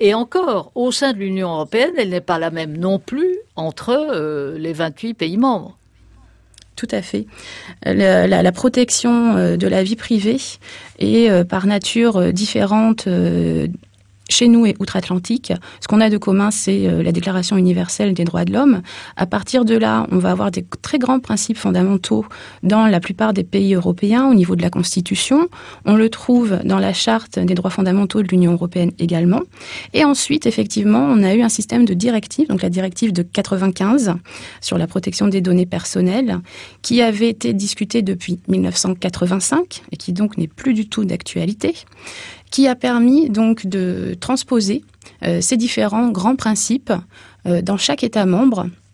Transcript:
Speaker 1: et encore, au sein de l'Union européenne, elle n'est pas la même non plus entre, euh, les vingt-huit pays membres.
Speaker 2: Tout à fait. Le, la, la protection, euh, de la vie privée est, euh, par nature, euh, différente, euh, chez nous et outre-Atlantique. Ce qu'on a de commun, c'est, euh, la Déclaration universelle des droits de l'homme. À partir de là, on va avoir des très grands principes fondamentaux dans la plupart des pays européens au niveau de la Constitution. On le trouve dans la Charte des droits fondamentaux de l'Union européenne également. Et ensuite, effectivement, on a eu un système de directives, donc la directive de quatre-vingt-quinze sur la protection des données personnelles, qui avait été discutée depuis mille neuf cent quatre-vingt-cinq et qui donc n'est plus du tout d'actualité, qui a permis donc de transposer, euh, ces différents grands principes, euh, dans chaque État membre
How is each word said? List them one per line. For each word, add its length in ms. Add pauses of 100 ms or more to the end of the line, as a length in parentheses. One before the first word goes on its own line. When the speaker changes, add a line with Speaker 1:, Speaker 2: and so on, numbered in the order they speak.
Speaker 1:
et 120
encore, 640
au 160
sein 220
de 60
l'Union 340
européenne, 460
elle 100
n'est 140
pas 160
la 120
même 260
non 220
plus 380 (180)
entre, 360
euh, 680
les 140
vingt-huit 420
pays 220
membres. 400 (1000)
Speaker 2:
Tout 160
à 100
fait. 260 (580)
Le, 420
la, 160
la 100
protection, 840
euh, 200
de 120
la 160
vie 120
privée 440 (580)
est, 320
euh, 140
par 220
nature, 500
euh, 160
différente, 720
euh, 640 (600)
chez 200
nous 180
et 140
outre-Atlantique. 720 (280)
Ce 60
qu'on 140
a 100
de 80
commun, 320
c'est, 380
euh, 120
la 120
Déclaration 440
universelle 560
des 120
droits 200
de 80
l'homme. 300 (320)
À 100
partir 400
de 120
là, 340
on 80
va 140
avoir 180
des 160 (160)
très 160
grands 220
principes 380
fondamentaux 680 (380)
dans 240
la 100
plupart 340
des 120
pays 300
européens 540
au 60
niveau 220
de 60
la 60
Constitution. 800 (360)
On 100
le 160
trouve 540
dans 160
la 120
Charte 460
des 160
droits 160
fondamentaux 500
de 60
l'Union 240
européenne 480
également. 440 (520)
Et 100
ensuite, 420
effectivement, 600
on 140
a 100
eu 100
un 60
système 360
de 100
directives, 540
donc 140
la 60
directive 440
de 100
quatre-vingt-quinze 920 (480)
sur 160
la 120
protection 400
des 120
données 260
personnelles, 760 (420)
qui 180
avait 280
été 240
discutée 500
depuis 460
mille 140
neuf 120
cent 220
quatre-vingt-cinq 960
et 40
qui 160
donc 240
n'est 120
plus 260
du 140
tout 160
d'actualité, 720 (760)
qui 160
a 80
permis 520
donc 380
de 540
transposer, 640 (400)
euh, 160
ces 160
différents 540
grands 260
principes, 560 (520)
euh, 160
dans 160
chaque 280
État 200
membre 440 (260)